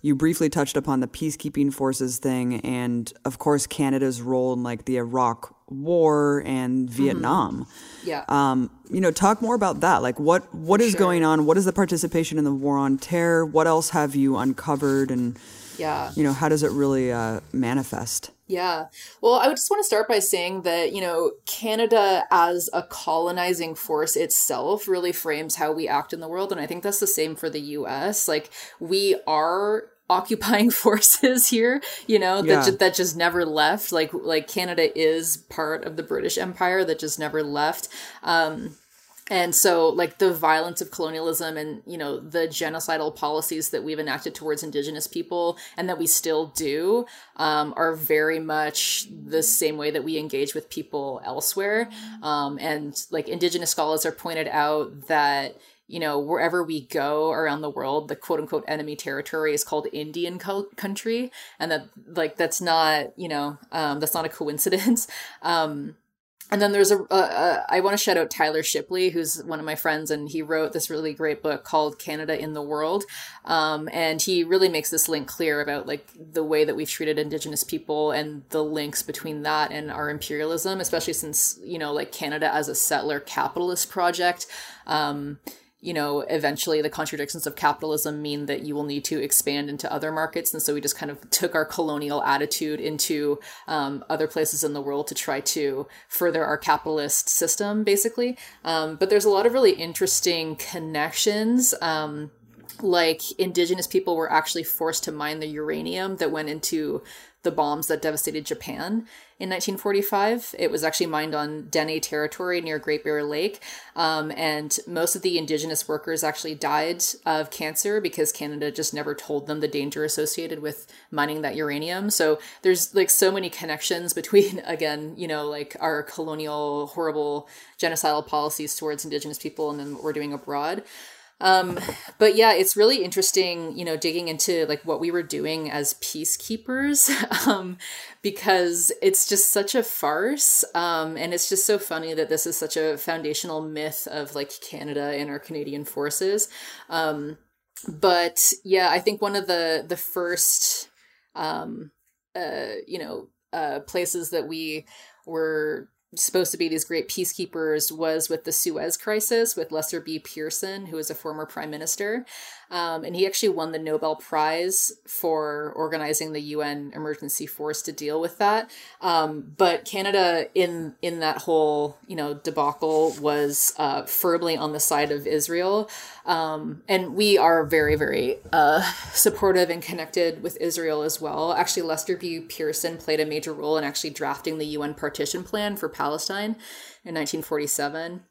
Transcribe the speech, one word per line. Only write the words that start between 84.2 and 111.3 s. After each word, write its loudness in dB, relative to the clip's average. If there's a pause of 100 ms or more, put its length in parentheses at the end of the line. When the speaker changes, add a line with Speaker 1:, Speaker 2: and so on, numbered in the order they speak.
Speaker 2:
um, -2 (420)
you -6
know, 0
eventually 0
the 0
contradictions -6
of -6
capitalism 0
mean -4
that -4
you -6
will -2
need -4
to -2
expand 0
into -6
other -4
markets. -2
And -4
so 0
we -2
just -4
kind -6
of -16
took 0
our 2
colonial -2
attitude 0
into, -2 (280)
um, -2
other 0
places -2
in 0
the -6
world -4
to -8
try -4
to -2 (220)
further 0
our 0
capitalist 0
system, 0
basically. 2 (260)
Um, -2
but 2
there's 6
a 8
lot 4
of 6
really 6
interesting 0
connections. 0
Um, -4 (500)
like, 4 (180)
indigenous 2
people 2
were 0
actually 2
forced -2
to -6
mine -4
the -6
uranium -4
that 0
went -4
into -2 (400)
the 2
bombs 0
that 0
devastated -2
Japan -4 (340)
in -6
nineteen -2
forty-five. 0
It 0
was -2
actually 0
mined -2